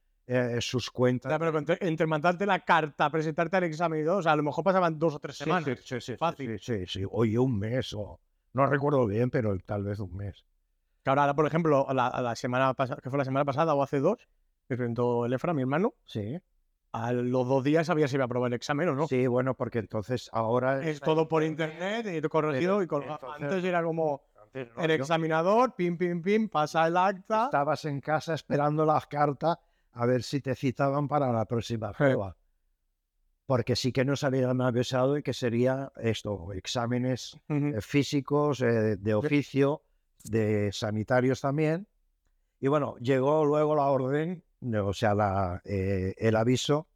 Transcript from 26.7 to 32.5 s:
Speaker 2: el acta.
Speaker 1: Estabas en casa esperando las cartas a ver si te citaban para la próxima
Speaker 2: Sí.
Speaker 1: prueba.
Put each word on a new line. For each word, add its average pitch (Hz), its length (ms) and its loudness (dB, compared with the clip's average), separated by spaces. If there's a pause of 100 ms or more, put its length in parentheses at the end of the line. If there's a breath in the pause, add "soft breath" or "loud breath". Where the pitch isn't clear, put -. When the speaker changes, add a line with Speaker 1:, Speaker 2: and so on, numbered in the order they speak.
Speaker 2:
el 170 100 2
acta. 202 500 0
Speaker 1:
Estabas 143 380 0
en 143 160 -4
casa 156 340 -2
esperando 151 520 0
las 151 220 2
cartas 147 500 0 (340)
a 120 140 -2
ver 123 160 2
si 143 180 -4
te 127 140 -4
citaban 139 520 0
para 143 260 0
la 110 120 2
próxima 110 460 -4
Speaker 2:
Sí. - 80 -14
Speaker 1:
prueba. 117 360 2 (1120)